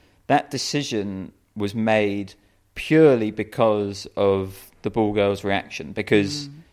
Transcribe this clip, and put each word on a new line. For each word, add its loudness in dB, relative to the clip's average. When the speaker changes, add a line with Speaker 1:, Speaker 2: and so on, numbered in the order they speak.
Speaker 1:
that 0
decision -6
was -4
made 0
purely 4
because -2
of -2
the -4
ball 0
girl's 0
reaction, -6
because 0
Speaker 2:
Mm. -18